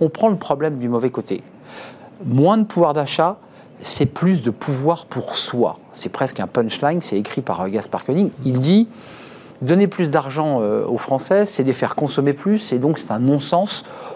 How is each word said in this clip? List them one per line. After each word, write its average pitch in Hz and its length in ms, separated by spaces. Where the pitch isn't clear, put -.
On 156 80
prend - 180
le 202 80
problème 151 400
du 120 140
mauvais 120 200
côté. 110 300
Moins 147 320
de 220 60
pouvoir 170 300
d'achat, 160 440
c'est - 240
plus 170 380
de 117 80
pouvoir 143 560
pour - 300
soi. » 110 420
C'est - 140
presque - 320
un 95 80
punchline, 143 520
c'est - 160
écrit 107 260
par, 87 180
euh, 95 80
Gaspard 101 360
Koenig. 170 280
Il 127 140
dit, « 190 300
Donner 175 240
plus 185 240
d'argent, 143 500
euh, 107 240
aux 117 140
Français, 190 480
c'est 175 160
les 131 100
faire 123 220
consommer 143 380
plus, 208 400
et 123 80
donc 151 180
c'est - 140
un 110 80
non-sens 143 640